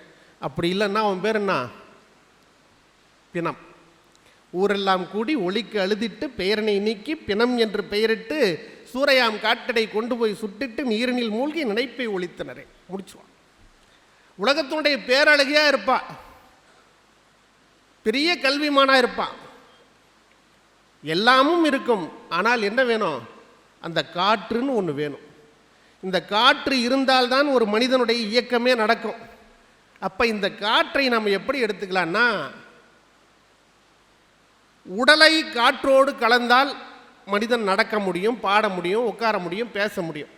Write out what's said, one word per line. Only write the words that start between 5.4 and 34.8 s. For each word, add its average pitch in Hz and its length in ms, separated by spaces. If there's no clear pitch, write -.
அழுதிட்டு, 202 460
பெயரினை 214 540
நீக்கி 220 360
பிணம் 240 420
என்று 208 260
பெயரிட்டு, 214 880
சூறையாம் 254 460
காட்டடை 226 520
கொண்டு 233 260
போய் 220 240
சுட்டிட்டு, 220 400
நீரினில் 247 480
மூழ்கி 294 340
நினைப்பை 240 440
ஒழித்தனரே." 175 580
முடிச்சுவான். - 460
உலகத்தினுடைய 285 420
பேரழகியா 285 840
இருப்பா, 254 340
பெரிய 285 340
கல்விமானா 285 400
இருப்பா, 262 500
எல்லாமும் 262 600
இருக்கும். 226 460
ஆனால் 220 320
என்ன 214 220
வேணும்? 196 440
அந்த 165 320
காற்றுன்னு 196 360
ஒண்ணு 233 340
வேணும். 147 420
இந்த 180 240
காற்று 269 560
இருந்தால்தான் 262 640
ஒரு 254 180
மனிதனுடைய 233 560
இயக்கமே 240 540
நடக்கும். 220 400
அப்ப 190 280
இந்த 202 240
காற்றை 262 580
நம்ம 220 200
எப்படி 233 340
எடுத்துக்கலாம்னா, 190 880